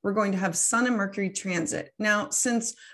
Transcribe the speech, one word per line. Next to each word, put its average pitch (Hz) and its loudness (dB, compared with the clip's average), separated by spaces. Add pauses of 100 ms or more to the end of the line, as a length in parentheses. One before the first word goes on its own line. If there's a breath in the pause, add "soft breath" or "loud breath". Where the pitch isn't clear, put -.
we're 196 0
going 202 2
to 185 0
have 180 0
Sun 233 2
and 247 2
Mercury 196 -2
transit. - -4
Now, 208 0
since 233 0 (180 loud breath)